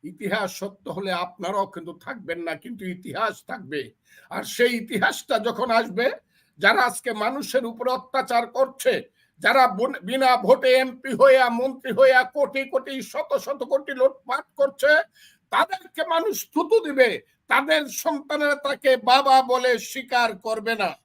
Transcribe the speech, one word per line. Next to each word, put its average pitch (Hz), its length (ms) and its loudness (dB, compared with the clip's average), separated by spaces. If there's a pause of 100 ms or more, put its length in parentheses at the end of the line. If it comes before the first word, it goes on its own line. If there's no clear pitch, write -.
ইতিহাস 190 560 -6
সত্য 190 300 -12
হলে 190 220 -6
আপনারাও 180 560 -4
কিন্তু 170 320 -16
থাকবেন 175 440 -10
না, 165 120 -6
কিন্তু 202 300 -14
ইতিহাস 185 640 -6
থাকবে। 139 460 -10 (360)
আর - 140 -8
সেই 240 400 -2
ইতিহাসটা - 560 -2
যখন 233 320 -4
আসবে, 233 400 0 (460)
যারা 208 240 4
আজকে 240 320 -2
মানুষের 240 520 -2
উপরে 233 260 -4
অত্যাচার 247 560 -2
করছে, 247 640 -2 (260)
যারা 247 300 4
বন-, 240 320 -2
বিনা 254 380 2
ভোটে 254 360 4
এমপি 262 400 0
হইয়া, 262 360 6
মন্ত্রী 254 420 -4
হইয়া 254 320 6
কোটি 269 460 -4
কোটি, 269 320 -6
শত 285 360 -6
শত 262 260 -6
কোটি 277 280 -4
লুটপাট 269 540 -2 (120)
করছে, 277 460 2 (460)
তাদেরকে 370 540 -2
মানুষ 330 500 -4
থুতু 349 260 2
দিবে, 262 420 2 (260)
তাদের 285 400 2
সন্তানেরা 294 680 -4
তাকে 277 420 0
বাবা 262 440 4
বলে 247 380 0
স্বীকার 240 580 -4
করবে 220 380 -4
না। 180 300 -4